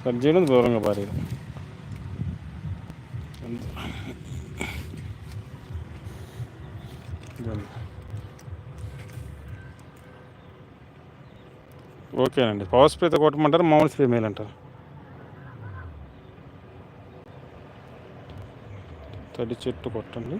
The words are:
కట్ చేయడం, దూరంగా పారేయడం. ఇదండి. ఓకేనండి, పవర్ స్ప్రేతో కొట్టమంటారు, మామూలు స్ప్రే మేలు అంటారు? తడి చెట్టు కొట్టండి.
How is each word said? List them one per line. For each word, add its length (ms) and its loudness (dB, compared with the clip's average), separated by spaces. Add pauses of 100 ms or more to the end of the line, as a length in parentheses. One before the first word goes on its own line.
కట్ 200 2
చేయడం, 260 8
దూరంగా 360 8
పారేయడం. 300 2 (4000)
ఇదండి. 260 -4 (4000)
ఓకేనండి, 480 4
పవర్ 220 12
స్ప్రేతో 320 4
కొట్టమంటారు, 460 6
మామూలు 220 8
స్ప్రే 200 6
మేలు 160 4
అంటారు? 220 -8 (4000)
తడి 280 -4
చెట్టు 320 -4
కొట్టండి. 460 -6